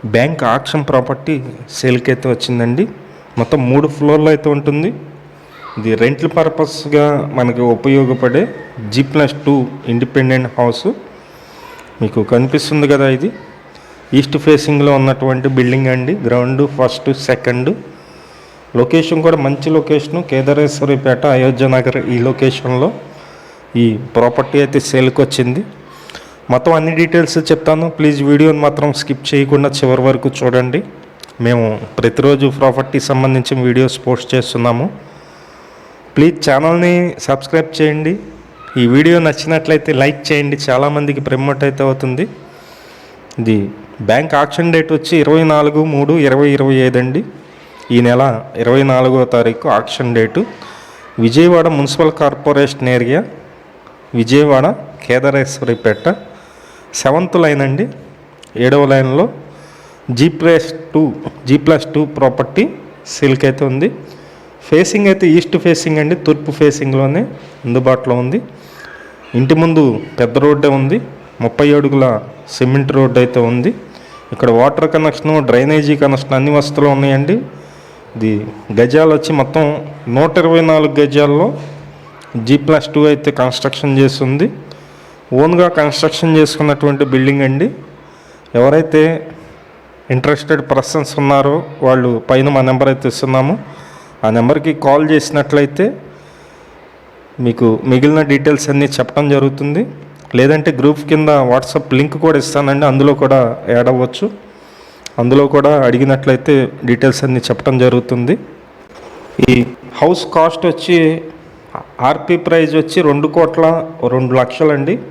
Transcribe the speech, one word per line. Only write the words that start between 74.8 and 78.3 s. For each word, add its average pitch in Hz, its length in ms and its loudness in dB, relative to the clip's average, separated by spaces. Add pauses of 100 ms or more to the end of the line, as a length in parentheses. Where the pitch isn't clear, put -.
కనెక్షన్, 156 380 0 (160)
డ్రైనేజీ 143 540 2
కనెక్షన్ 139 360 0
అన్ని 143 180 0
వసతులు 143 400 0
ఉన్నాయండి. 139 400 0 (800)
ఇది 110 160 -2 (480)